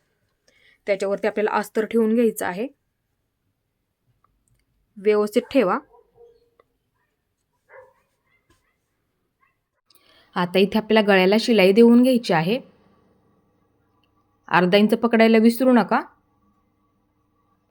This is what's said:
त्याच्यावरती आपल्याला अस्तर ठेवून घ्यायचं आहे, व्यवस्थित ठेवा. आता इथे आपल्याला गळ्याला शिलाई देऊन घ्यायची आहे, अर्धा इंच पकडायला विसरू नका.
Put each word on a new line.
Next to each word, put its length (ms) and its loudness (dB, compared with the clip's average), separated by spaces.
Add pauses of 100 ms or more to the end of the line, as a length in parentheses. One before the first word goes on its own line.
(880)
त्याच्यावरती 400 -4
आपल्याला 260 -4
अस्तर 320 -4
ठेवून 280 -2
घ्यायचं 320 -2
आहे, 220 -8 (2250)
व्यवस्थित 540 -2
ठेवा. 280 0 (4000)
आता 240 -4
इथे 180 0
आपल्याला 300 0
गळ्याला 320 2
शिलाई 340 2
देऊन 300 6
घ्यायची 300 -2
आहे, 260 -2 (1900)
अर्धा 300 0
इंच 180 2
पकडायला 440 2
विसरू 340 2
नका. 280 0 (1700)